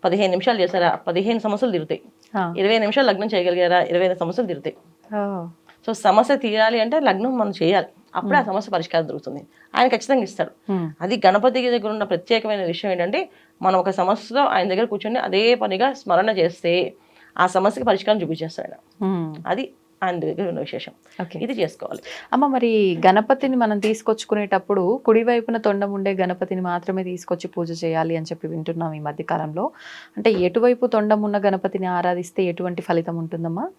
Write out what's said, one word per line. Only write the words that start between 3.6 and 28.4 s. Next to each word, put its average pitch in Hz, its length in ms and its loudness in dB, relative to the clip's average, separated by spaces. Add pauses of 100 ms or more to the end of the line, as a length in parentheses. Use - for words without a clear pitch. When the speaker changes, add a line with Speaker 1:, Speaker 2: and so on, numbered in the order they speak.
Speaker 1:
ఇరవై 175 240 2
ఐదు 180 100 2
సమస్యలు 180 320 -2
తీరుతాయి. 156 280 -6 (400)
Speaker 2:
ఓ. 196 300 -4 (420)
Speaker 1:
So 226 40 -4
సమస్య 220 460 2
తీరాలి 226 440 0
అంటే 240 180 0
లగ్నం 247 380 0
మనం 208 140 -2 (120)
చేయాలి, 175 240 2 (280)
అప్పుడే 240 200 -2
ఆ 285 60 4
Speaker 2:
మ్మ్. 214 60 -4
Speaker 1:
సమస్య 208 240 -4
పరిష్కారం 165 360 -2
దొరుకుతుంది. 143 400 -10 (280)
ఆయన 247 120 4
ఖచ్చితంగా 254 340 2
ఇస్తాడు. - 500 -6
Speaker 2:
మ్మ్. 170 200 -2 (100)
Speaker 1:
అది 202 240 -2
గణపతి 240 440 4
దగ్గర 220 200 0
ఉన్న 214 140 -2
ప్రత్యేకమైన 208 600 0
విషయం 175 280 -2
ఏంటంటే 190 380 -2 (320)
మనం 185 180 4
ఒక 185 100 2
సమస్యతో 196 520 0
ఆయన 190 280 2
దగ్గర 196 160 2
కూర్చొని 220 340 -4
అదే 214 360 2
పనిగా 214 380 0
స్మరణ 202 360 0
చేస్తే 175 640 0 (440)
ఆ 180 100 4
సమస్యకి 196 400 0
పరిష్కారం 196 340 0
చూపించేస్తాడు 160 500 -6
ఆయన. - 400 -6
Speaker 2:
మ్మ్. 165 240 -4 (120)
Speaker 1:
అది 254 260 -4 (300)
ఆయన 180 160 -2
దగ్గర 165 280 -4
ఉన్న 165 120 -6
విశేషం. - 320 -10 (300)
Speaker 2:
ఓకే. 170 180 -10
Speaker 1:
ఇది 233 140 -6
చేసుకోవాలి. - 480 -6 (320)
Speaker 2:
అమ్మ, 269 120 2
మరి 220 640 2
గణపతిని 262 480 4
మనం 214 240 2
తీసుకొచ్చుకునేటప్పుడు 208 1300 0
కుడివైపున 233 520 2
తొండం 202 360 0
ఉండే 196 200 -2
గణపతిని 185 480 -2
మాత్రమే 185 420 -4
తీసుకొచ్చి 180 440 -6
పూజ 165 360 -6
చేయాలి 165 340 0
అని 160 80 -6
చెప్పి 165 220 -10